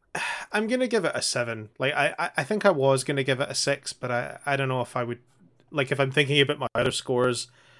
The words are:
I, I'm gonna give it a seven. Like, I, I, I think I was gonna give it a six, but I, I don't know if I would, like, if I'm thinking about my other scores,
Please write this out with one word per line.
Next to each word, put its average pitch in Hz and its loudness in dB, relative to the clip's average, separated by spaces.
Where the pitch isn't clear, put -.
I, - -4
I'm 214 0
gonna 254 0
give 214 0
it 151 2
a 123 -4
seven. 113 -4
Like, 135 0
I, 143 0
I, 165 -2
I 143 0
think 208 -2
I 202 8
was 135 4
gonna 135 0
give 131 0
it 135 -4
a 127 -6
six, - -2
but 123 -6
I, 123 -4
I 143 0
don't 135 0
know 131 0
if - -6
I 123 -2
would, 120 -6
like, 143 0
if 139 -2
I'm 135 2
thinking 143 4
about 139 2
my 123 -4
other 120 2
scores, 123 0